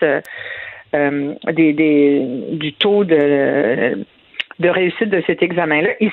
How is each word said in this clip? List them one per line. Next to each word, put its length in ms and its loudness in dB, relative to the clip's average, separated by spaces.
euh, 180 2
euh, 380 0
des, 180 4
des, 540 4
du 220 -6
taux 320 2
de, 1000 0
de 100 2
réussite 400 0
de 180 0
cet 140 -2
examen-là. 500 0
Il 120 2